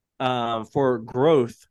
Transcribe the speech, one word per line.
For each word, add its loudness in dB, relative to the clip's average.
uh, -4
for 0
growth. 0